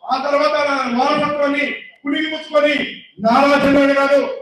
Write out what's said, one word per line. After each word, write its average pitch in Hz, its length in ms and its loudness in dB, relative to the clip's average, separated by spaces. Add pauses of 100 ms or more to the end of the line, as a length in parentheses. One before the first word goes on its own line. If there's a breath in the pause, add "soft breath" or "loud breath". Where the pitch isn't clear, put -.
(120)
ఆ 262 140 0
తర్వాత 294 380 0
ఆయన 262 360 -2
వారసత్వాన్ని 285 640 0 (380)
పుణిగిపుచ్చుకొని 294 720 0 (500)
నారా 269 380 4
చంద్రబాబు 277 380 4
గారు 277 200 2 (200)